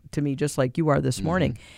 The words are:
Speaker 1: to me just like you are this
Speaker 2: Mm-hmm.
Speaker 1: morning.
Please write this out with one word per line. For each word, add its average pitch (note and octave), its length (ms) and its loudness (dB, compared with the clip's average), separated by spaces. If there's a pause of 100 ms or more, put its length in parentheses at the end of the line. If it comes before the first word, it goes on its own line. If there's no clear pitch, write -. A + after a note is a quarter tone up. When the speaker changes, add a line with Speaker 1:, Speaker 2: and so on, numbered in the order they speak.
(100)
Speaker 1:
to D3+ 100 -2
me C#3+ 140 0
just D3 240 -2
like C3 180 0
you D#3+ 120 2
are D3 120 4
this C3 180 0
Speaker 2:
Mm-hmm. G2 80 -4
Speaker 1:
morning. E3 320 0 (200)